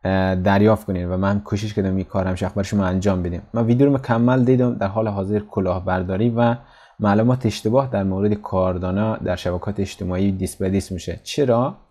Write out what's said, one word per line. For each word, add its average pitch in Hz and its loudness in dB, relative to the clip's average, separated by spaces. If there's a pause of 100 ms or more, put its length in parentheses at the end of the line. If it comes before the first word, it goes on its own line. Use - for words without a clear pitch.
اه، 95 2
دریافت 101 4
کنین 90 -4
و 92 -2
من 98 0
هم 101 0
کوشش 104 -4
کردم 95 0
این 92 -2
کار 95 -2
همیشه 92 -2
وقت 90 -6
برای 101 -2
شما 101 0
انجام 92 0
بدیم. 87 -6 (120)
من 117 0
ویدیو 120 4
رو 143 4
مکمل 123 2
دیدم. 123 2
در 101 -2
حال 110 -2
حاضر 101 -2
کلاهبرداری 92 -2
و 117 2 (440)
معلومات 110 2
اشتباه 117 0
در 101 -2
مورد 98 0
کاردانا 92 -2
در - -4
شبکات 90 -6
اجتماعی 95 -2
دیس 95 -4
به 95 -2
دیس 95 0
می‌شه. 87 -8
چرا؟ 131 0 (140)